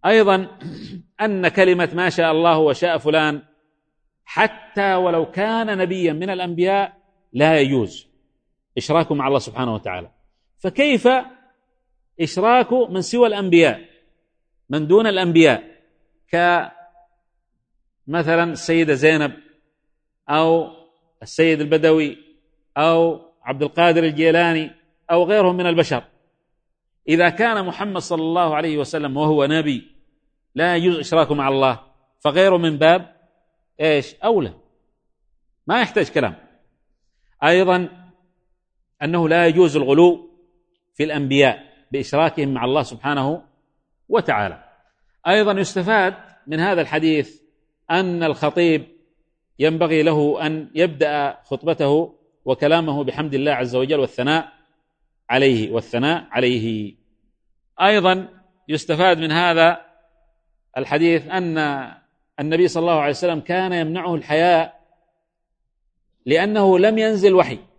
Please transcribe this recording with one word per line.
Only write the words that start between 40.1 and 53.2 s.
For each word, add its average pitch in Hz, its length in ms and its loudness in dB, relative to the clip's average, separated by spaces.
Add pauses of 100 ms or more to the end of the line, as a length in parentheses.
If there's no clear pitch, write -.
في 143 100 -4
الأنبياء 139 600 0 (280)
بإشراكهم 143 600 -2
مع 120 120 -4
الله 131 180 0
سبحانه 139 600 -6 (680)
وتعالى. 104 540 -2 (640)
أيضًا 202 320 2
يستفاد 190 540 0 (340)
من 156 120 -6
هذا 180 220 0
الحديث 151 600 -2 (500)
أن 175 320 -2
الخطيب 156 640 0 (720)
ينبغي 160 440 0
له 151 420 0
أن 156 300 -8
يبدأ 147 680 -2
خطبته 151 720 -2 (300)
وكلامه 147 580 0
بحمد 139 300 -6